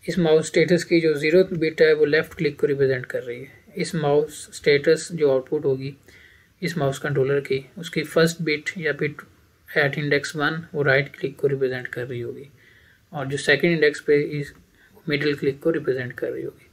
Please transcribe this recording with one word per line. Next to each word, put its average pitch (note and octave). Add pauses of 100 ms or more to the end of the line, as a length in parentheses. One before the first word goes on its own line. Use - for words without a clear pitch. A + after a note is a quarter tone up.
इस E3+
mouse D#3
status E3+
की E3+
जो D#3+
ज़ीरो D#3
बिट D#3+
है D#3
वो D3+
left D3+
click D3
को D3+
रिप्रेजेंट C3+
कर B2
रही B2
है। - (120)
इस -
mouse D3
status D3+
जो D3+
output C3+
होगी C3+ (680)
इस E3+
mouse C#3
controller C#3
की, C3+
उसकी E3
first E3
bit D3+
या D#3
बिट D3 (640)
at C#3+
index C#3+
one D#3 (160)
वो D3
right C#3
click C#3
को -
रिप्रेजेंट C3
कर B2
रही B2
होगी B2+ (640)
और C#3
जो C#3
second D3
index D3+
पे D3
इस D3+ (560)
middle D3
click C#3
को E3
represent C3
कर B2
रही B2+
होगी। -